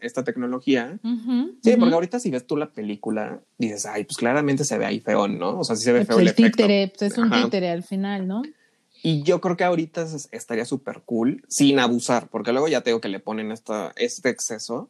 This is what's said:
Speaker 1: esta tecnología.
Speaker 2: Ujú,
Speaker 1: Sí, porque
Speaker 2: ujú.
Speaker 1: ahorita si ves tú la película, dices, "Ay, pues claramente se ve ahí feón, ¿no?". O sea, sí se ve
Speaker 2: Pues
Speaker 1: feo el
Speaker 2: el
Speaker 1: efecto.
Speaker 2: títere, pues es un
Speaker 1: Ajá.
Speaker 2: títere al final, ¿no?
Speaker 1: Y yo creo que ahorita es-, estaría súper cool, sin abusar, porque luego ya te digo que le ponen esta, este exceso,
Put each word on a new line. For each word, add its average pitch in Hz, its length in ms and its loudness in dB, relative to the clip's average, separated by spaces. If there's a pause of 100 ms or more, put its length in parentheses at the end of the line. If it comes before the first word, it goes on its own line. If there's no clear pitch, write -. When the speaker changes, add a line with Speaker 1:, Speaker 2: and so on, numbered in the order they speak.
Speaker 1:
esta 123 240 -6
tecnología. 127 800 -2
Speaker 2:
Ujú, 240 580 -2
Speaker 1:
Sí, 226 100 6
porque 240 120 6
Speaker 2:
ujú. 240 100 6
Speaker 1:
ahorita 180 260 0
si 196 100 -2
ves 127 160 -4
tú 151 100 -2
la 147 140 -4
película, 107 720 -6 (160)
dices, 107 260 -4
"Ay, 104 200 -6
pues - 120 -10
claramente 139 480 2
se 120 140 -2
ve 107 80 -2
ahí 113 140 -4
feón, 104 380 0
¿no?". 95 200 -2
O 165 60 -2
sea, 113 120 -2
sí 107 80 -6
se - 80 4
ve - 60 6
Speaker 2:
Pues 202 100 2
Speaker 1:
feo 120 80 4
el 190 60 8
Speaker 2:
el 175 60 8
Speaker 1:
efecto. 226 340 6
Speaker 2:
títere, 202 260 4
pues 202 240 -4
es - 60 -4
un 233 120 4
Speaker 1:
Ajá. 240 140 4
Speaker 2:
títere 185 240 0
al 170 140 -4
final, 196 440 -4
¿no? 196 140 -4 (600)
Speaker 1:
Y 156 220 0
yo 175 180 2
creo 180 160 -2
que 185 60 0
ahorita 170 380 0
es-, 160 300 -10
estaría 113 320 -6
súper - 400 -8
cool, 120 440 0
sin 139 320 4
abusar, 120 480 0
porque 113 240 -4
luego 143 160 0
ya 135 120 0
te 123 100 -2
digo 113 120 0
que 107 60 -6
le 95 120 -6
ponen 110 320 -8
esta, 107 440 -8
este 120 340 -2
exceso, 117 600 -8